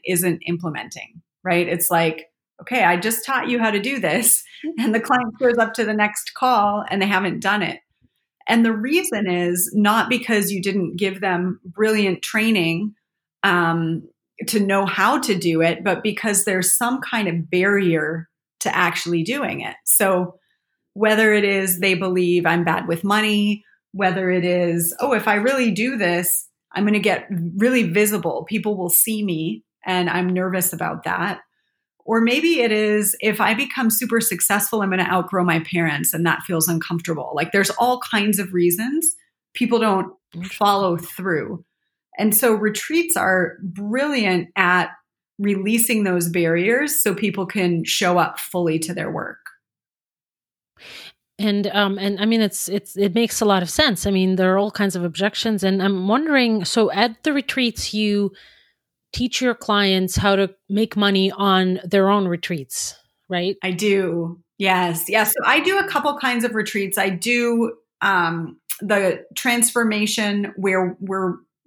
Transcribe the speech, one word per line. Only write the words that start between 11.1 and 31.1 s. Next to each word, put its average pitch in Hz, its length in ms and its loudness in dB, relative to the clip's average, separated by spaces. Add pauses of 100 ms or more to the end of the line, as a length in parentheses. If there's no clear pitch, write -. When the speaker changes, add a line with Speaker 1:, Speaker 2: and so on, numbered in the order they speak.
Speaker 1:
them 180 440 -2
brilliant 208 580 0
training, 208 720 0 (480)
um, 165 600 2 (460)
to 220 120 0
know 196 240 2
how 208 360 0
to 214 140 0
do 165 280 0
it, 165 220 0
but 185 180 0
because 208 420 -2
there's 185 320 0
some 247 240 -2
kind 214 280 -4
of 165 220 -4
barrier 170 760 0 (320)
to - 140 -2
actually 170 480 0
doing 214 380 -4
it. 110 240 -10
So 180 540 0 (560)
whether 214 380 4
it 208 120 4
is 190 360 0
they 190 140 2
believe 180 520 2
I'm 170 180 2
bad 170 240 -2
with 165 160 -4
money, 208 600 2 (280)
whether 185 380 0
it 180 140 2
is, 175 560 0
"Oh, - 120 0
if 214 160 0
I 208 60 4
really 240 360 2
do 240 260 -2
this, 175 520 -2 (240)
I'm 202 120 -2
gonna 208 140 2
get 202 300 -2 (280)
really 233 280 2
visible. 170 640 0
People 208 280 -2
will 175 140 -4
see 214 340 0
me, 170 400 -4 (220)
and 175 240 0
I'm 180 220 0
nervous 180 400 -2
about 170 320 -6
that." 180 360 -4 (640)